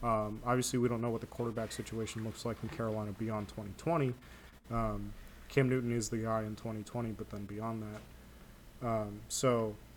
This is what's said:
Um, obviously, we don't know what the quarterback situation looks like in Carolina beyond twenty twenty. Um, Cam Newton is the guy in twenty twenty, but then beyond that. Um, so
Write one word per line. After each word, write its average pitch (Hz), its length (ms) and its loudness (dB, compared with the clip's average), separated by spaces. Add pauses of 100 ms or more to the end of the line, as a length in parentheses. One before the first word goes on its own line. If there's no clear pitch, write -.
Um, 107 420 2
obviously, 123 340 4
we 120 80 6
don't 117 140 2
know 120 80 2
what 113 120 0
the 113 60 -8
quarterback 117 440 -2
situation 110 520 -4
looks 110 220 -4
like 113 180 0
in 113 60 -4
Carolina 107 480 0
beyond 110 320 0
twenty 101 280 -6
twenty. 151 360 4 (580)
Um, 104 420 0 (360)
Cam 139 180 6
Newton 123 240 4
is 117 180 2
the 117 80 0
guy 110 260 2
in 107 120 -2
twenty 107 280 -4
twenty, 117 280 -2
but 104 200 -6
then 101 140 -6
beyond 110 380 -2
that. - 1040 -10
Um, 107 400 0
so 113 480 4 (220)